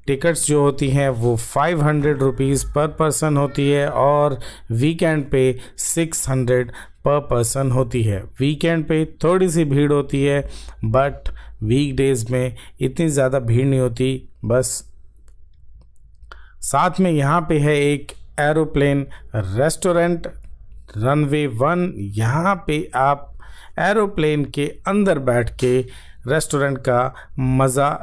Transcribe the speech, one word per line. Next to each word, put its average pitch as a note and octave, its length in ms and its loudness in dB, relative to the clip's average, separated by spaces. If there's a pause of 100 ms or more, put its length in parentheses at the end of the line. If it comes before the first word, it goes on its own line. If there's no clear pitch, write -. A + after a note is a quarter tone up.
टिकट्स D3+ 400 0
जो D3 140 4
होती C#3+ 280 2
हैं C#3 200 2
वो A#2+ 260 0
फ़ाइव D3 460 0
हंड्रेड D3 380 2
रुपीज C3+ 440 0 (100)
per D3 120 2 (160)
person D3+ 360 2
होती C#3 320 0
है C#3+ 200 2
और C#3+ 500 2 (320)
वीकेंड D3+ 600 0
पे C3 120 4 (340)
सिक्स - 520 -2
हंड्रेड B2+ 420 0 (360)
per C#3+ 120 4 (120)
person B2 420 0
होती B2 300 0
है। G2+ 180 0 (180)
वीकेंड D3+ 480 0
पे D#3+ 160 2 (200)
थोड़ी F#3 260 4
सी D#3+ 160 2
भीड़ C#3+ 280 2
होती C#3 300 0
है, C#3+ 180 2 (440)
but C3+ 440 0 (340)
वीकडेज C3 680 0
में B2+ 240 -2 (260)
इतनी C#3 280 0
ज़्यादा C3+ 300 2
भीड़ A#2+ 260 2
नहीं C3+ 140 2
होती। B2+ 500 -2 (160)
बस B2 260 2 (1900)
साथ D#3+ 380 0
में F#3 120 4
यहाँ D3+ 380 2
पे D#3 100 2
है D3 220 2
एक D3 300 0 (280)
एरोप्लेन C#3+ 680 2 (300)
रेस्टोरेंट D#3+ 920 0 (680)
रनवे D3 500 0
वन। D#3+ 500 0
यहाँ A#2 580 0 (120)
पे D3+ 280 -2
आप C#3 380 0 (460)
एरोप्लेन E3 640 0
के C#3+ 200 -4 (220)
अंदर F#3 320 2
बैठ B2 300 0 (100)
के B2+ 200 2 (480)
रेस्टोरेंट C#3 500 0
का B2+ 360 0 (260)
मज़ा C3 480 2 (160)